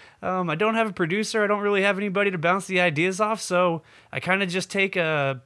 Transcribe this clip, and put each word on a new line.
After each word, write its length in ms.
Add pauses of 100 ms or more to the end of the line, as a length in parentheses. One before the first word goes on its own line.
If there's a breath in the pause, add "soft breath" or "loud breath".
(240 loud breath)
Um, 260
I 60
don't 180
have 160
a 40
producer. 500
I 40
don't 140
really 220
have 160
anybody 320
to 80
bounce 260
the 160
ideas 400
off. 180
So 440 (280 loud breath)
I 80
kinda 280
just 240
take 240
a, 500